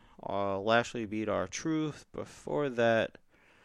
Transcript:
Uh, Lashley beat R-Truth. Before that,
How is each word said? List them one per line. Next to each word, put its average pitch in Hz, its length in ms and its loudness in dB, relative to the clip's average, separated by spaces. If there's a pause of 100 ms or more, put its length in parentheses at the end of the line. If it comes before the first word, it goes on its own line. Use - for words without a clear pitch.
(280)
Uh, 98 320 -2
Lashley 113 460 2
beat 107 220 -4
R-Truth. 147 840 -2
Before - 560 -4
that, 117 480 2 (480)